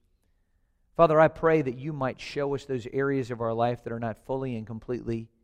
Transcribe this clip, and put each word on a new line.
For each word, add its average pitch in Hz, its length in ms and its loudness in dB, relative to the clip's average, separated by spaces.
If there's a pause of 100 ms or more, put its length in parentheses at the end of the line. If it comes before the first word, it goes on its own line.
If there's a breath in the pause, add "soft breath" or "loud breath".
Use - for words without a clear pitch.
(960)
Father, 160 240 8
I 156 80 10
pray 160 340 2
that 131 160 -6
you 147 140 -8
might 131 280 -4
show 143 340 -4
us 135 100 -6
those 120 240 -6
areas 135 420 -2
of 117 100 -6
our 113 120 -2
life 117 320 0
that 117 80 -8
are 117 80 -6
not 113 260 -6
fully 131 300 -4
and 110 100 -8
completely, 113 600 -6 (160)